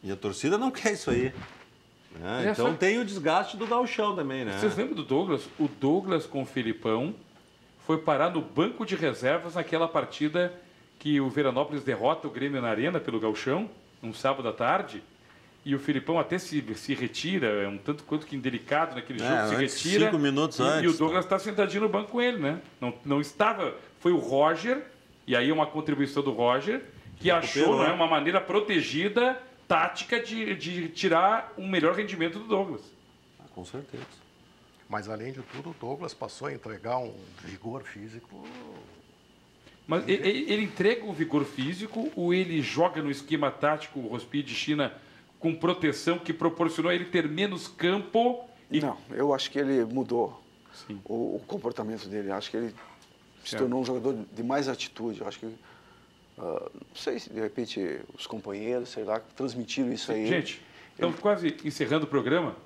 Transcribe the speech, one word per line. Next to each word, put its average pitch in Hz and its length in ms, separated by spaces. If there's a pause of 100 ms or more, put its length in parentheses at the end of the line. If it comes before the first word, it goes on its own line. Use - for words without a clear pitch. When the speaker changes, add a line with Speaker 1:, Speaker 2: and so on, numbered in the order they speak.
Speaker 1:
E 98 80
a 98 40
torcida 135 420
não 262 140
quer 220 220
isso - 160
aí. 127 240 (760)
Né? 92 360
Speaker 2:
É, 214 40
Speaker 1:
Então 123 160
Speaker 2:
só 160 60
Speaker 1:
tem 190 260
o 240 60
desgaste 196 520
do 220 100
gauchão 226 480
também, 135 300
né? 98 140
Speaker 2:
Vocês 170 180
lembram 262 180
do 147 80
Douglas? 156 380 (180)
O 151 80
Douglas 165 580
com 135 180
o - 20
Filipão 117 680 (720)
foi 160 120
parar 156 320
no 170 100
banco - 460
de 190 100
reservas 156 600
naquela 165 340
partida 160 640 (460)
que 147 200
o 135 100
Veranópolis 143 540
derrota 135 460
o - 20
Grêmio 135 300
na 120 80
Arena 120 280
pelo 113 220
gauchão, 131 500 (320)
num 113 120
sábado 135 340
à 110 60
tarde. 123 500 (600)
E 139 100
o 135 40
Filipão 143 380
até 175 200
se, 151 260 (120)
se - 180
retira, 143 540
é 101 200
um 101 100
tanto 147 280
quanto 151 200
que 139 120
indelicado 135 580
naquele 120 260
Speaker 1:
É, 120 60
Speaker 2:
jogo, 113 220
se 104 60
Speaker 1:
antes, 131 280
Speaker 2:
retira. 185 220
Speaker 1:
cinco 190 120
minutos 143 420
Speaker 2:
E, - 20
Speaker 1:
antes, 151 220
Speaker 2:
e 175 40
o 160 100
Douglas 170 280
Speaker 1:
tá. - 60
Speaker 2:
tá 190 80
sentadinho 202 440
no 214 60
banco 208 220
com 240 100
ele, 240 160
né? 147 240 (180)
Não, 123 140 (100)
não 143 160
estava, 196 560 (240)
foi 175 140
o 165 40
Roger, 160 640 (460)
e 123 80
aí 127 160
uma 156 160
contribuição 143 560
do 135 80
Roger, 131 500 (380)
que 170 100
Speaker 1:
Recuperou. 165 440
Speaker 2:
achou, 135 120
né, - 80
uma 165 140
maneira 160 320
protegida, 202 1000 (300)
tática 175 540
de, 214 340
de 170 340
tirar 185 680
um 190 100
melhor 180 280
rendimento 185 440
do 220 60
Douglas. 190 360 (600)
Speaker 1:
Ah, - 20 (100)
com 92 120
certeza. 131 400 (840)
Speaker 3:
Mas, 104 200
além 110 240
de 131 80
tudo, 143 300
o 147 80
Douglas 151 340
passou 131 340
a 143 60
entregar 113 440
um 117 160 (300)
vigor 113 400
físico. 107 580 (1500)
Speaker 2:
Mas 165 200
e-, - 60
e-, 208 380
ele 214 120
entrega 214 420
o 202 80
vigor 147 320
físico 196 720
ou 175 180
ele 170 280
joga 156 400
no 147 100
esquema 143 400
tático, 147 480
o 117 80
Rospie 120 360
de 120 100
China, 147 400 (460)
com 165 160
proteção 170 600
que 170 160
proporcionou 165 580
a 175 40
ele 175 100
ter 170 220
menos 180 400
campo? 208 800 (240)
E 156 80
Speaker 4:
Não, 147 180 (140)
eu 139 220
acho - 180
que 139 80
ele 135 260
mudou 120 560 (460)
Speaker 2:
Sim. 101 180
Speaker 4:
o, 113 300
o 107 100
comportamento 113 640
dele. 101 220
Eu 95 60
acho 101 140
que 110 80
ele 117 120 (760)
se - 80
Speaker 2:
Certo. 110 120
Speaker 4:
tornou 127 180
um 120 40
jogador 127 300 (160)
de 110 120
mais 135 260
atitude. 113 500
Eu 101 80
acho - 120
que, 113 80 (880)
ah, - 360
não - 220
sei 226 240
se, - 100
de 107 120
repente, 104 580 (180)
os - 80
companheiros, 113 640
sei 110 140
lá, 107 160 (160)
transmitiram 123 560
isso 113 220
aí. 110 140
Speaker 2:
Gente, - 340 (320)
estamos - 220
Speaker 4:
Ele - 60
Speaker 2:
quase 175 440
encerrando 147 400
o - 20
programa. 139 480 (100)